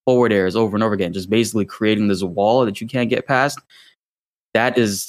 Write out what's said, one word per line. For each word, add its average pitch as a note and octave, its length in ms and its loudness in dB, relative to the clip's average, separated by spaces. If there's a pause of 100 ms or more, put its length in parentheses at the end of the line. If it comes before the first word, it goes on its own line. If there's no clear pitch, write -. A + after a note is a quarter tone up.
forward B2 280 4
airs F#2 240 2
over G#2+ 180 0
and G#2+ 80 0
over A2 100 0
again, F#2 200 -2
just F#2 160 -8
basically G#2+ 340 0
creating G#2+ 460 0
this F#2+ 120 0
wall G2+ 440 2
that G2+ 160 -6
you A2+ 60 -10
can't A#2+ 220 -4
get - 180 -4
past, C#3 320 0 (960)
that A#2+ 220 2
is G#2 320 0